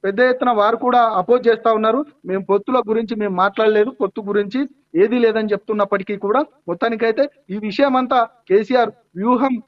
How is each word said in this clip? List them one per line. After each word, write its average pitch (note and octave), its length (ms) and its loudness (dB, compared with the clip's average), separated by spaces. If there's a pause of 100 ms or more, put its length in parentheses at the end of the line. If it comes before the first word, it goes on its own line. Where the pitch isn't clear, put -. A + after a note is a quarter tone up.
పెద్ద G3 160 -2 (120)
ఎత్తున B3+ 280 0
వారు A3 260 2
కూడా B3 160 4 (200)
అపోజ్ B3 260 2
చేస్తా A3+ 300 2
ఉన్నారు. A3+ 280 0 (200)
"మేము F#3+ 240 -4
పొత్తుల G3+ 280 0 (120)
గురించి A3+ 320 -2
మేము G3+ 220 -4
మాట్లాడలేదు, G#3+ 460 2 (120)
పొత్తు G3 200 -4
గురించి G3+ 380 -4 (440)
ఏదీ A3+ 160 0
లేదని" A3 340 0
చెప్తున్నప్పటికీ G3+ 640 -4
కూడా G#3+ 240 0 (260)
మొత్తానికైతే A3+ 560 -2 (260)
ఈ F#3+ 80 -6
విషయం G#3+ 440 0
అంతా B3+ 180 0 (300)
కేసీఆర్ A3 420 2 (240)
వ్యూహం A#3+ 400 0 (120)